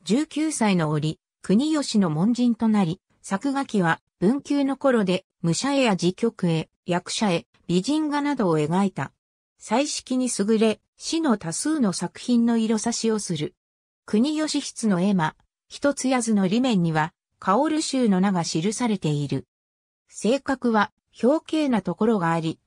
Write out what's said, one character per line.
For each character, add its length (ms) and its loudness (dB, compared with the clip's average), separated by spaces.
十 240 0
九 240 -4
歳 240 2
の 160 2
折、 300 -2
国 300 2
芳 300 0
の 100 2
門 240 0
人 220 2
と 100 -2
な 180 4
り、 160 -4
作 300 -4
画 120 -4
期 160 -2
は 200 0
文 160 2
久 240 0
の 140 -2
頃 260 2
で、 220 -2
武 100 0
者 220 -2
絵 80 2
や 100 2
戯 220 0
曲 340 -2
絵、 220 -2
役 240 -4
者 200 0
絵、 160 -2
美 160 2
人 260 -2
画 140 -2
な 140 -2
ど 120 0
を 100 2
描 280 0
い 40 0
た。 220 -8
彩 280 -2
色 300 -6
に 220 -2
優 180 2
れ、 240 2
詩 240 -4
の 160 2
多 160 -8
数 260 -2
の 140 2
作 280 -8
品 260 2
の 100 2
色 220 0
差 140 -4
し 180 -2
を 80 0
す 180 -4
る。 180 -6
国 280 2
芳 280 -2
筆 260 -6
の 140 2
絵 80 2
馬、 260 0
一 240 0
つ 160 -4
や 140 0
図 100 -2
の 120 2
裏 160 0
面 220 2
に 100 0
は、 200 -2
薫 440 0
衆 260 0
の 140 2
名 100 2
が 120 -2
記 280 -2
さ 160 -2
れ 80 0
て 140 -2
い 180 -2
る。 180 -6
性 320 -2
格 320 -2
は、 180 2
表 220 2
敬 240 -2
な 140 0
と 120 -4
こ 120 0
ろ 120 2
が 140 0
あ 80 0
り、 260 -4